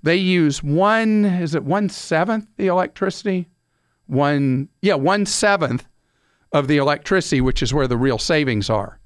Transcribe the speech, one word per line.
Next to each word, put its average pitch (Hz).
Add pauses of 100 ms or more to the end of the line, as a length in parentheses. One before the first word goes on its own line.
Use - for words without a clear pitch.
They 160
use 180
one, 208
is 180
it 156
one-seventh 196 (100)
the 190
electricity? 185 (600)
One, 139 (140)
yeah, 190
one-seventh 185 (640)
of 143
the 147
electricity, 147
which 127
is 120
where 139
the 120
real 127
savings 131
are. 101